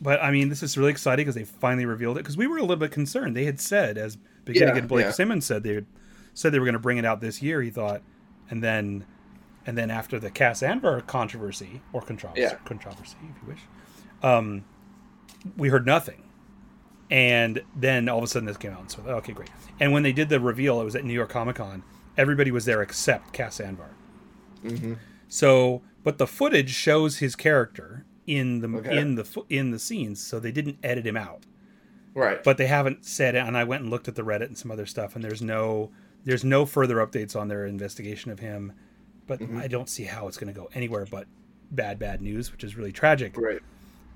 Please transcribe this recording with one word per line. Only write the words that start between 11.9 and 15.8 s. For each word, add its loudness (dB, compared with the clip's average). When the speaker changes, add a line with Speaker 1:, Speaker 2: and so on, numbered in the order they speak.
Speaker 1:
or -6
controversy, -6
Speaker 2:
Yeah. 2
Speaker 1:
controversy, -14
if -20
you -18
wish, -18
um, 2
we 2
heard 4